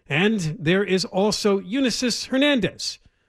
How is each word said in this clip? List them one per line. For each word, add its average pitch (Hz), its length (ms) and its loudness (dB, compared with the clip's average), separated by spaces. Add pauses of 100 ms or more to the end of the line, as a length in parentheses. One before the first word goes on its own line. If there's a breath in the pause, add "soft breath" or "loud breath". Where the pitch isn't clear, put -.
and 175 500 0
there 180 260 2
is 185 200 0
also 196 560 0
Eunices 233 680 -2
Hernandez, 262 720 0 (300)